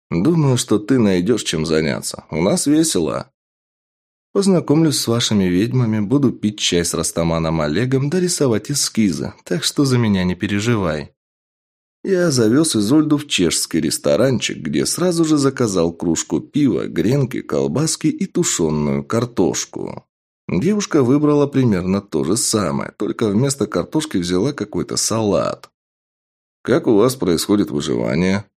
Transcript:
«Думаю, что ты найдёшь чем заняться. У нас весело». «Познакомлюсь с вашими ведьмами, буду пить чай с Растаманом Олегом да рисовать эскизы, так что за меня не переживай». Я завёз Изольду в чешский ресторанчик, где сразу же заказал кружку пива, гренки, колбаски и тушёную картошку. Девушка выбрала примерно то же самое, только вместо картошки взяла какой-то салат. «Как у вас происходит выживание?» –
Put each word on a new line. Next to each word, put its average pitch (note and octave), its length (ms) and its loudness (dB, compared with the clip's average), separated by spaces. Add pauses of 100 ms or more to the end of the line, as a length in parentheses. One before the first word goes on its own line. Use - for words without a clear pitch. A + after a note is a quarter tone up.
«Думаю, C3+ 480 2
что G#2+ 220 0
ты C3 180 0
найдёшь G2+ 460 2
чем D#2 240 -4
заняться. D#2 640 -2
У D#2 100 -2
нас B2 240 0
весело». G2+ 640 0 (1000)
«Познакомлюсь E3 640 2
с - 100 -4
вашими A#2 360 0
ведьмами, A2 560 0
буду A#2+ 320 2
пить G#2 260 -4
чай F2 260 0
с - 120 -4
Растаманом E2 640 -2
Олегом B2+ 480 -2
да F#3 100 0
рисовать C#3+ 520 -2
эскизы, F#2 640 -2 (100)
так F3 200 -4
что D3 220 0
за B2+ 140 2
меня G2+ 240 2
не F2+ 120 0
переживай». G2+ 760 -2 (920)
Я F3+ 280 2
завёз B2 440 2
Изольду C#3+ 420 2
в D3 100 -6
чешский - 520 0
ресторанчик, D#2 800 0
где - 300 -2
сразу E3+ 360 0
же D#3 140 2
заказал G#2 560 0
кружку E2 460 -2
пива, D#2 480 0
гренки, A#2+ 540 0
колбаски E2 640 -2
и D#3 180 -2
тушёную D2+ 800 -2
картошку. F#2 1000 -4 (440)
Девушка D#3+ 540 0
выбрала D3 420 4
примерно G2+ 560 0
то D2+ 220 -4
же F#2 140 0
самое, D2+ 600 -2
только - 300 -2
вместо A2 400 0
картошки G2+ 500 -4
взяла F2+ 340 0
какой-то - 460 -6
салат. F#2 720 -2 (920)
«Как E3 240 2
у A#2 80 4
вас B2 200 4
происходит F#2 560 0
выживание?» – D2 760 -2 (120)